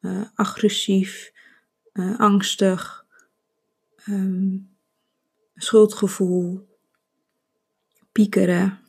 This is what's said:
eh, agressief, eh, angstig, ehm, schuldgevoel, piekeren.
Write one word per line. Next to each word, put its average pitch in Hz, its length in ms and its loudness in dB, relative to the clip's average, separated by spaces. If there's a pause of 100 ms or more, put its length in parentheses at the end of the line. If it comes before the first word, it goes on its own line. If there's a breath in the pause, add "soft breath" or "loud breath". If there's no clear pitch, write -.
eh, 185 220 -8 (120)
agressief, - 960 -2 (600 soft breath)
eh, 190 260 -6
angstig, 196 880 0 (960 soft breath)
ehm, 190 540 -2 (960)
schuldgevoel, 190 1120 2 (1400)
piekeren. 190 680 2 (100)